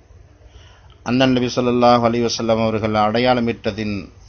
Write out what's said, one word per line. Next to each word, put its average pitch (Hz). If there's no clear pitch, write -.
அண்ணன் 131
நபி 123
ஸல்லல்லாஹு 120
அலைஹி 117
வஸல்லம் 113
அவர்கள் 107
அடையாளமிட்டதின் 113